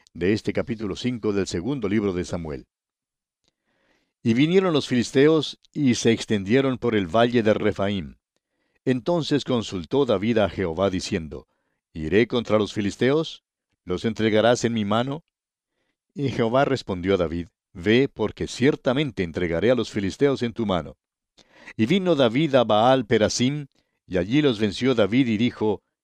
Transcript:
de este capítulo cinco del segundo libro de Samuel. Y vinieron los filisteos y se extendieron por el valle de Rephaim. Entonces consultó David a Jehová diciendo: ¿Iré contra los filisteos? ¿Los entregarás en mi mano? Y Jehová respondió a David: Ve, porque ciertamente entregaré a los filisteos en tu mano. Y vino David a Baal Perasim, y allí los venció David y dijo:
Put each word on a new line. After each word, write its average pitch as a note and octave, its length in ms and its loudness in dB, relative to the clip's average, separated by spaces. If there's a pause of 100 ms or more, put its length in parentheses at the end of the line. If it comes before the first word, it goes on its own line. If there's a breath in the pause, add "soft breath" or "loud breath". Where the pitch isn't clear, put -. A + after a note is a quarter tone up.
(140 soft breath)
de G2 200 0
este A2 180 -4
capítulo G#2 460 -6
cinco A2+ 340 -4
del G2 160 -2
segundo G#2+ 400 -6
libro G2+ 240 0
de F2+ 140 -4
Samuel. D#2 420 -10 (1500)
Y A#2 120 2
vinieron E3+ 400 2
los C#3 120 0
filisteos C3+ 760 2 (100)
y C3 240 2
se - 160 2
extendieron A2+ 640 0
por A#2 160 -4
el G2+ 140 0
valle A#2 340 2
de G#2+ 120 4
Rephaim. G2 640 -4 (640)
Entonces C3+ 640 0
consultó A#2 600 -2
David A2 340 0
a G2 100 2
Jehová F#2 400 -2
diciendo: E2 580 -6 (460)
¿Iré E2+ 340 2
contra A2 300 0
los G2+ 160 -2
filisteos? A#2+ 720 -2 (400)
¿Los F2+ 180 -6
entregarás A2 640 2
en A#2 80 0
mi A2+ 100 -2
mano? B2 400 -2 (880)
Y C#3 180 -4
Jehová A#2+ 340 0
respondió G2 480 -2
a F#2+ 40 2
David: E2+ 300 -2 (240)
Ve, A2 420 2
porque G2 340 -6
ciertamente B2+ 760 -2
entregaré E2+ 480 -2
a B2+ 40 2
los A2+ 140 -4
filisteos A#2 540 -2
en A#2 80 -4
tu A2+ 140 -6
mano. E2+ 320 -4 (800 loud breath)
Y A2+ 80 2
vino F3+ 300 2
David C3+ 400 2
a B2 100 4
Baal A2+ 400 4
Perasim, B2 640 0 (380)
y F2 120 -4
allí G#2+ 240 0
los C3 180 0
venció A2 360 0
David A2+ 320 2
y A2 100 0
dijo: A2 440 -2 (220)